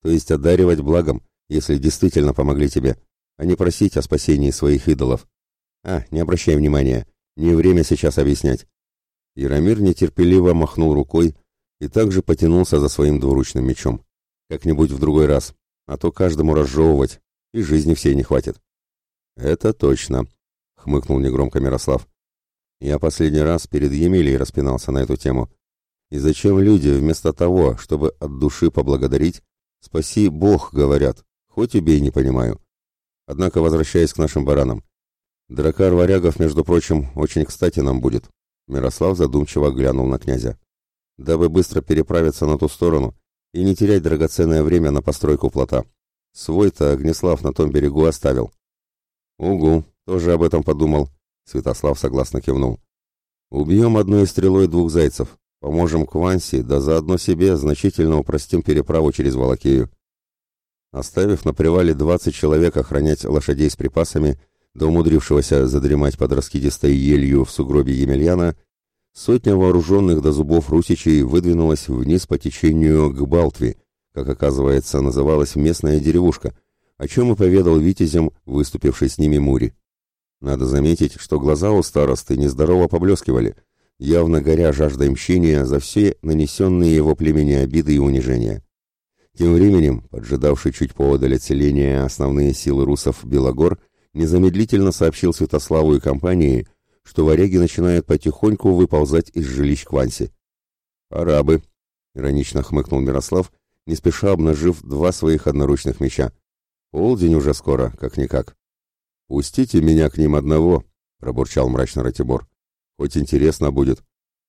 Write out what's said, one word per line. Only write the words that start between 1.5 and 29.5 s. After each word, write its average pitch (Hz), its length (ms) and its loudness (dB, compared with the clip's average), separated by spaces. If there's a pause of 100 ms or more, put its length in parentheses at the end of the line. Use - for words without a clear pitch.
действительно 73 560 0
помогли 71 360 0
тебе, 65 280 -2 (400)
а 76 80 -8
не 90 100 0
просить 92 420 0
о 69 40 0
спасении 71 500 0
своих 71 360 -2
идолов. 64 400 -2 (560)
А, 90 280 -6
не 78 80 -2
обращай 82 360 0
внимания, 71 520 0 (280)
не 82 180 0
время 82 300 4
сейчас 73 340 -2
объяснять". 69 480 -2 (680)
Яромир 73 440 0
нетерпеливо 90 760 2
махнул 80 400 0
рукой 80 420 0 (440)
и 76 80 -8
также 95 340 0
потянулся 82 580 2
за 71 100 0
своим 73 300 0
двуручным 65 460 -2
мечом. 64 380 -4 (460)
"Как-нибудь 76 420 0
в 67 80 -8
другой 76 280 2
раз, 71 260 -2 (320)
а 69 120 -10
то 85 140 -4
каждому 78 440 0
разжевывать, 73 680 2 (320)
и - 80 -4
жизни 78 320 0
всей 71 220 0
не 69 80 0
хватит". - 360 -4 (800)
"Это 87 340 -2
точно", 65 560 -2 (480)
хмыкнул 67 440 -4
негромко 67 420 -2
Мирослав. 65 460 -4 (720)
Я 71 180 -2
последний 76 400 0
раз 78 280 0
перед 71 260 -2
Емелией 78 440 2
распинался 64 540 -4
на 67 80 -2
эту 64 160 -2
тему. 64 340 -4 (640)
И 73 60 -8
зачем 78 420 2
люди, 98 300 4
вместо 76 420 0
того, 85 460 0
чтобы - 420 -4
от 71 200 -10
души 73 320 0
поблагодарить, 67 680 -2 (380)